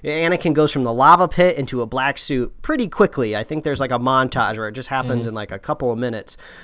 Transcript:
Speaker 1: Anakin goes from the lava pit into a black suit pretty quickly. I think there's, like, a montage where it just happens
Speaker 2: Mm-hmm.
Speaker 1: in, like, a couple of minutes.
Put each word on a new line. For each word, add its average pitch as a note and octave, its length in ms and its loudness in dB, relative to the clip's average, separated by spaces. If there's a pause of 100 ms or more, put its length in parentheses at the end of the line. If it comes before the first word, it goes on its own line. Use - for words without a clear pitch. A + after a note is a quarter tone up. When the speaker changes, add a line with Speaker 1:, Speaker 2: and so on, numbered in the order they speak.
Speaker 1:
Anakin E3 520 0
goes D3+ 180 4
from B2+ 140 0
the A#2 80 0
lava E3 340 8
pit F3+ 300 2
into B2+ 240 -4
a A2+ 40 -2
black D#3+ 320 -2
suit B2 440 -2
pretty B3+ 260 -2
quickly. A#2+ 480 0
I G#2+ 80 -4
think D#3 220 -6
there's, C#3 160 -2
like, B2+ 100 -2
a B2 80 0
montage B2+ 580 0
where A2 120 -6
it A2 60 -10
just B2+ 140 -10
happens B2 360 -4
Speaker 2:
Mm-hmm. A2+ 40 -6
Speaker 1:
in, A2 60 -6
like, G#2 160 -10
a G2+ 80 -10
couple C#3 320 -4
of A2+ 80 -4
minutes. A#2 380 -6 (260)